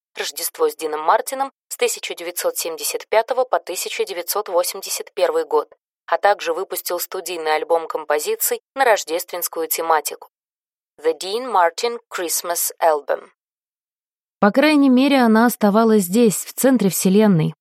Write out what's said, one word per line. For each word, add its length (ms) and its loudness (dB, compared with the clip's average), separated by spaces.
«Рождество 500 -4
с 80 -8
Дином 240 -6
Мартином» 500 -2
с 80 -12
тысяча 360 -4
девятьсот 440 -6
семьдесят 500 -8
пятого 360 0
по 140 0
тысяча 460 -8
девятьсот 460 -8
восемьдесят 640 -4
первый 320 0
год, 260 -2
а 140 -2
также 340 0
выпустил 480 -6
студийный 560 -4
альбом 320 -2
композиций 720 -4
на 100 0
рождественскую 840 -2
тематику. 640 -2
The 160 0
Dean 320 -8
Martin 480 0
Christmas 560 -4
Album. 480 0
По 100 4
крайней 400 4
мере, 320 4
она 240 6
оставалась 560 4
здесь, 340 2
в 160 -10
центре 380 2
вселенной, 720 2